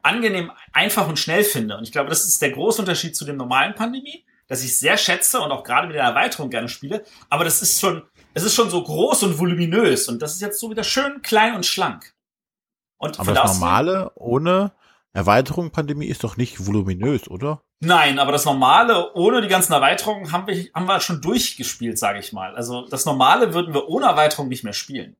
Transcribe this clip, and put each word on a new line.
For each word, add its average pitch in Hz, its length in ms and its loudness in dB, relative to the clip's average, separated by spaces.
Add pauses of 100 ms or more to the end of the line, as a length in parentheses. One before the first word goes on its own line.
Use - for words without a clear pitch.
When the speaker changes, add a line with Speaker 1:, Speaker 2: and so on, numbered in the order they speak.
Speaker 1:
angenehm, 196 500 0 (220)
einfach 185 340 2
und 156 120 -4
schnell 175 240 0
finde. 110 340 -2
Und 110 60 -10
ich 113 80 -12
glaube, 139 180 -2
das 160 160 0
ist - 160 0
der 143 100 0
große 214 300 0
Unterschied 175 340 -4
zu - 100 -6
dem 143 120 -8
normalen 135 380 0
Pandemie, 269 500 -8 (220)
das 127 160 -6
ich 127 160 -2
sehr 165 180 2
schätze 180 440 0
und 147 100 -4
auch 131 120 -6
gerade 143 240 0
mit 156 80 -10
der 139 80 0
Erweiterung 135 460 0
gerne 117 200 -6
spiele. 202 360 -8 (240)
Aber 151 140 0
das 165 180 0
ist - 180 0
schon, 165 220 0 (320)
es 165 100 -4
ist 208 120 0
schon 226 160 2
so 175 120 -2
groß 196 400 0
und 175 160 0
voluminös 175 680 2
und 117 120 -4
das 151 120 -6
ist - 80 -8
jetzt 208 180 -6
so 226 120 -8
wieder 214 120 -6
schön 277 380 -2
klein 220 340 2
und 180 100 -6
schlank. - 480 -4 (840)
Und - 220 -8
Speaker 2:
Aber 98 60 -6
Speaker 1:
von 101 100 2
Speaker 2:
das 123 80 6
Speaker 1:
da 107 60 4
aus 95 100 0
Speaker 2:
normale 139 560 2
ohne 175 560 0 (420)
Erweiterung 123 580 2
Pandemie 147 360 -4
ist - 160 -6
doch 110 140 -6
nicht 117 280 -4
voluminös, 101 640 0
oder? 143 320 -6 (200)
Speaker 1:
Nein, 156 380 2
aber 139 140 2
das 147 120 0
normale 156 680 4
ohne 214 280 4
die 208 60 -2
ganzen 185 260 2
Erweiterungen 165 600 2
haben 185 140 -4
wir, 175 260 -4
haben 180 140 -4
wir 190 120 2
schon 156 220 -4
durchgespielt, 123 760 -4
sag 101 200 -2
ich - 160 -14
mal. 95 220 -12
Also 123 320 -8
das - 180 -6
normale 160 480 4
würden 165 200 -2
wir 143 140 0
ohne 240 200 0
Erweiterung 151 420 2
nicht 123 160 -8
mehr 104 80 -8
spielen. - 460 -10